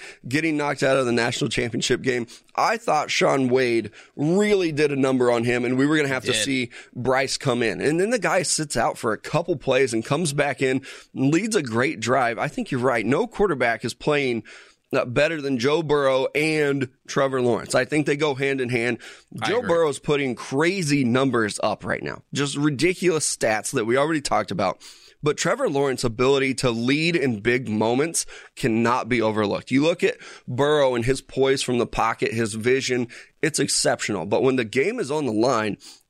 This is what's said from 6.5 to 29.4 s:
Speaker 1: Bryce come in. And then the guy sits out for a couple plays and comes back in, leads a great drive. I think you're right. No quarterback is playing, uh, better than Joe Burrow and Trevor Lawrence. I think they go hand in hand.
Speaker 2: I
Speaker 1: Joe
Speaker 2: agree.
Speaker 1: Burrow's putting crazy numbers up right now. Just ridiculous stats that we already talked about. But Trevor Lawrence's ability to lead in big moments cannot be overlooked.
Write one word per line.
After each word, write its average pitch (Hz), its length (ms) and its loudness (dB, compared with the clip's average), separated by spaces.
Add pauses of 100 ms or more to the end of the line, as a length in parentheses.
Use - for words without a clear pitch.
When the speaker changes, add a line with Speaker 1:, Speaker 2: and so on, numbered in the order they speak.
Speaker 1:
Bryce 127 420 0
come 120 240 0
in. 101 200 0
And 143 180 2
then 196 120 0
the 254 100 0
guy 180 220 2
sits 151 340 -4
out 135 200 0
for 113 160 -2
a 101 60 -4
couple 170 380 -2
plays 127 360 2
and 113 120 -2
comes 151 280 -2
back 143 300 -2
in, 131 200 0 (320)
leads 165 420 2
a 175 60 2
great 123 360 -2
drive. 117 400 0
I 110 80 -2
think 220 240 -8
you're 131 100 -2
right. 120 240 2
No 147 220 2
quarterback 127 580 0
is 117 80 -4
playing, 135 520 0 (460)
uh, 135 140 0
better 143 380 0
than 135 160 -2
Joe 147 240 2
Burrow 139 520 2
and 147 540 0 (180)
Trevor 131 360 0
Lawrence. 117 320 0
I 127 100 2
think 147 220 0
they 147 100 0
go 147 180 0
hand 139 280 -2
in 120 80 -2
hand. 120 260 0 (460)
Speaker 2:
I 110 80 -2
Speaker 1:
Joe 220 80 0
Speaker 2:
agree. - 100 -2
Speaker 1:
Burrow's 165 300 2
putting 143 360 -2
crazy 147 720 0
numbers 120 580 0
up 104 220 -2
right 87 180 -4
now. - 200 -8 (100)
Just 139 240 -4
ridiculous 156 800 0
stats 107 360 0
that 123 120 0
we 117 140 2
already 151 240 0
talked 107 280 -2
about. 92 300 -2 (420)
But 143 140 0
Trevor 220 320 -2
Lawrence's 139 380 0
ability 131 480 2
to 123 160 0
lead 139 460 0
in 123 240 -2
big 123 280 0
moments 120 560 0 (320)
cannot 117 540 0
be 120 100 2
overlooked. 104 500 -2